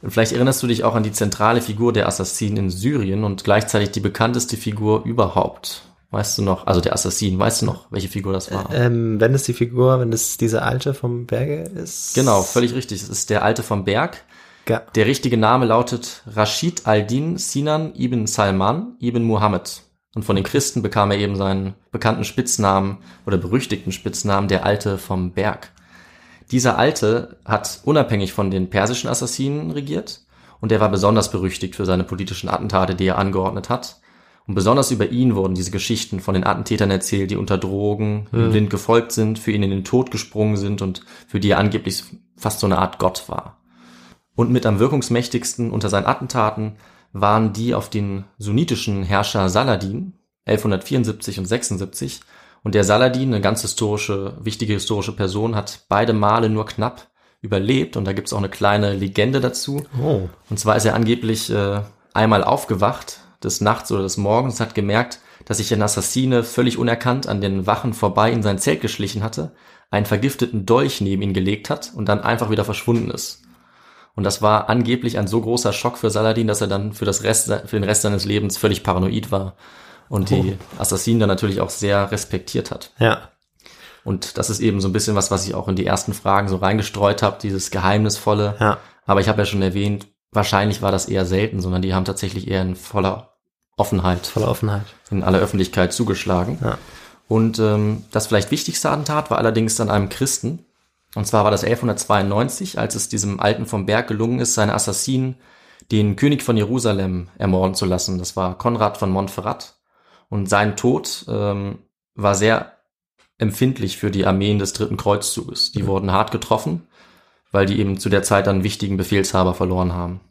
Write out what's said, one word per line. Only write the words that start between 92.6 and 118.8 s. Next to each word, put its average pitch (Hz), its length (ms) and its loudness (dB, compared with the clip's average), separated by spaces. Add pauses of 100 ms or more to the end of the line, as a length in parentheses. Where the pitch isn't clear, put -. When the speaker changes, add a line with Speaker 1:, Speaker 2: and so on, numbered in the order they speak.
Speaker 1:
in 92 120 -2
voller 98 600 -4 (400)
Offenheit, 92 500 0
Speaker 2:
Voller 110 240 -2
Offenheit. 104 360 -2 (260)
Speaker 1:
in 98 120 0
aller 92 160 4
Öffentlichkeit 92 540 0
zugeschlagen. 98 720 -2
Speaker 2:
Ja. 110 160 -2 (480)
Speaker 1:
Und, 110 320 2
ähm, 107 520 2
das 107 140 0
vielleicht 104 240 2
wichtigste - 400 -2
Attentat 151 400 -2
war - 80 2
allerdings 110 420 2
an 107 120 0
einem 98 180 2
Christen. 135 560 -4 (500)
Und 107 120 -2
zwar 107 160 4
war 104 80 6
das 101 120 0
elfhundertzweiundneunzig, 110 1160 0
als 110 160 -2
es - 140 -6
diesem 101 300 -2
Alten 107 260 2
vom 101 200 -4
Berg 107 220 0
gelungen 113 320 -2
ist, 120 140 -2
seine 107 200 2
Assassinen 131 600 -2 (560)
den 104 240 2
König 143 280 2
von 117 140 2
Jerusalem 101 800 0
ermorden 95 380 2
zu - 100 -2
lassen. 92 340 -2
Das 90 160 -8
war 92 220 -2
Konrad 110 400 0
von 98 140 0
Montferrat. 95 640 -4 (540)
Und 98 200 -4
sein 104 260 2
Tod, - 540 -2
ähm, 101 500 -4 (340)
war 101 220 2
sehr 107 380 2 (640)
empfindlich 110 600 0
für 104 140 -2
die 95 140 0
Armeen 101 340 2
des 98 140 -2
Dritten - 240 -4
Kreuzzuges. - 720 -2
Die 104 120 -2
Speaker 2:
Mhm. 90 40 0
Speaker 1:
wurden 95 240 0
hart 101 200 2
getroffen, 151 560 -2 (640)
weil 98 140 4
die 101 140 0
eben 98 200 0
zu - 100 -2
der 98 140 4
Zeit 101 240 2
einen 95 160 2
wichtigen 98 340 -2